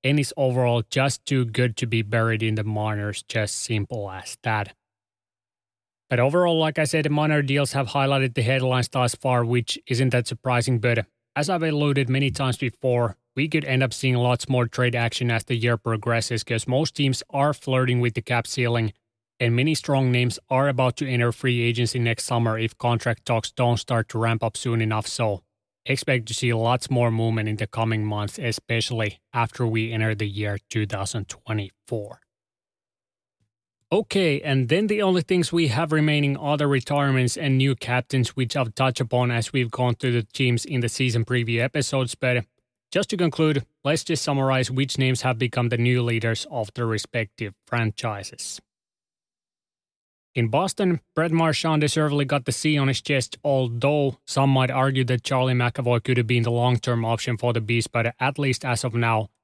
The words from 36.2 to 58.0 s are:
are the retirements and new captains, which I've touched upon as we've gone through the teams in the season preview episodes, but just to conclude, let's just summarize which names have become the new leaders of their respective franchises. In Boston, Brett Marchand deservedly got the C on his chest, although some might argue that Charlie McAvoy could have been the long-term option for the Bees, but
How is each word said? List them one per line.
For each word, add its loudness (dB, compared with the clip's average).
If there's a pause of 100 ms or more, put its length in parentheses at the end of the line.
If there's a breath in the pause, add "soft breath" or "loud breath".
are -2
the 2
retirements 2
and 2
new 4
captains, -2
which -2
I've -2
touched 0
upon 0
as -2
we've 0
gone 0
through -2
the -2
teams 0
in -2
the -2
season 0
preview -2
episodes, -2
but -2 (460)
just 0
to -2
conclude, 2 (200)
let's 0
just -2
summarize 0
which -2
names 2
have 0
become 0
the 0
new 2
leaders -2
of -4
their -4
respective -4 (120)
franchises. -6 (1700)
In 2
Boston, 2 (140)
Brett 2
Marchand 2
deservedly 2
got 0
the -2
C 0
on 2
his -2
chest, -2
although 0
some 2
might 4
argue 0
that 0
Charlie 0
McAvoy 0
could 2
have 0
been 2
the 0
long-term 2
option -2
for 0
the 0
Bees, 0
but -2